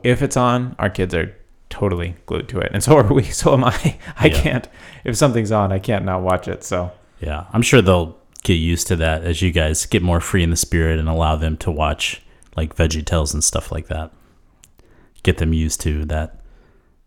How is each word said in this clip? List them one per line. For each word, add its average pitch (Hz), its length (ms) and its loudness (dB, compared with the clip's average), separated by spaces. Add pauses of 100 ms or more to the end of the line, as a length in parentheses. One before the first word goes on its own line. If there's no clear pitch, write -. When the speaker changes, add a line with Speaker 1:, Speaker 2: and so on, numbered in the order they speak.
Speaker 1:
if 123 180 2
it's - 140 -2
on, 123 420 0
our 101 120 0
kids 90 240 -2
are 87 200 -2 (340)
totally 87 460 -2 (120)
glued - 240 -6
to - 100 -6
it, - 120 -2
and 101 100 -2
so 151 140 6
are 117 160 6
we. 135 100 4
<laughs> - 80 -6
So - 240 2
am 127 100 4
I. - 340 0 (200)
I - 80 4
Speaker 2:
Yeah. 156 140 4
Speaker 1:
can't, 127 280 -2 (360)
if 117 120 -2
something's 113 360 2
on, 101 200 2
I 95 60 0
can't 98 260 -2
not 92 180 -2
watch 90 260 0
it. 90 160 -8
So 90 280 -4 (280)
Speaker 2:
Yeah, 73 320 -6
I'm 117 100 2
sure 120 200 6
they'll 87 340 2 (280)
get 98 100 2
used 82 320 0
to 92 100 0
that 80 280 -2
as 85 180 -2
you 92 80 2
guys 80 340 0
get 104 180 0
more 87 180 2
free 90 240 0
in 82 60 2
the 82 60 0
spirit 80 440 0
and 78 80 -2
allow 80 260 0
them 78 220 -2
to - 160 -4
watch, 76 500 -4 (340)
like, 78 200 -4
VeggieTales 78 580 0
and 76 80 -4
stuff - 300 -2
like 80 160 -8
that. 80 240 -8 (1120)
Get 90 140 2
them 80 140 0
used 80 280 -2
to 76 260 -4
that 78 340 -6 (680)